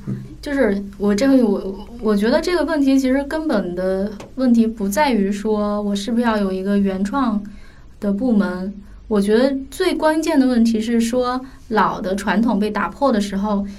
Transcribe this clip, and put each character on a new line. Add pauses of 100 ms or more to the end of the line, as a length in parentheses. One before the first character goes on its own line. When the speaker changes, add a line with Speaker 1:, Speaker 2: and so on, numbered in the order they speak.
Speaker 1:
嗯。 (280)
Speaker 2:
就
是 (140)
我
这
个，
我， (140)
我
觉
得
这
个
问
题
其
实
根
本
的 (220)
问
题
不
在
于
说
我
是
不
是
要
有
一
个
原
创 (560)
的
部
门， (340)
我
觉
得 (140)
最
关
键
的
问
题
是
说 (280)
老
的
传
统
被
打
破
的
时
候， (120)